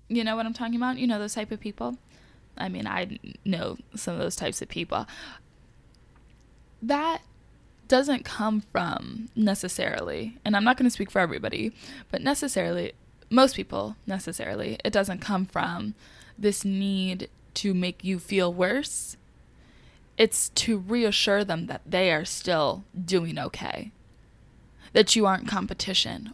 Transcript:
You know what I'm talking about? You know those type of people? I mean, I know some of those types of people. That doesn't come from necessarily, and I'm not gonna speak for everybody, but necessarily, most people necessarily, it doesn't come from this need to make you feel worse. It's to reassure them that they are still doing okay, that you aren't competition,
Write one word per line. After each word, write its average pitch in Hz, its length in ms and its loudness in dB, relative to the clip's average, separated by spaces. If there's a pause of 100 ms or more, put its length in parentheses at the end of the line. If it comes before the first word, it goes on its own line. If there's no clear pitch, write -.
You 233 160 2
know 220 120 0
what 226 80 0
I'm 226 80 -4
talking 233 240 -2
about? 254 220 0
You 254 80 0
know 226 120 2
those 208 160 -4
type 214 180 -4
of 214 80 -8
people? 240 360 -6 (600)
I 190 100 -4
mean, 185 180 -6
I 185 320 -4 (280)
know 175 320 -2 (160)
some 208 180 -6
of 170 80 -4
those 170 160 -2
types - 240 -4
of - 80 -10
people. - 380 -4 (1800)
That 294 400 0 (640)
doesn't 254 380 4
come 214 380 0 (100)
from 185 640 -2
necessarily, 196 1080 0
and 208 140 2
I'm 202 80 2
not 254 140 4
gonna 247 100 6
speak - 220 -2
for - 80 2
everybody, 180 520 0 (400)
but - 120 -4
necessarily, 180 720 -2 (340)
most 262 260 6
people - 420 -6 (100)
necessarily, - 760 -4
it 208 100 0
doesn't 196 260 2
come 190 260 0
from 180 500 -4 (440)
this 202 260 2
need 190 640 0 (240)
to 196 220 0
make 180 280 0
you 185 160 0
feel 180 340 2
worse. 196 680 -2 (1000)
It's - 340 4
to - 280 0
reassure 208 680 2
them 170 220 -4
that - 180 -8
they 180 260 2
are 160 140 2
still 170 600 0 (200)
doing 165 340 0
okay, - 540 -6 (1000)
that 208 200 8
you 214 120 4
aren't 190 200 2
competition, 196 880 -2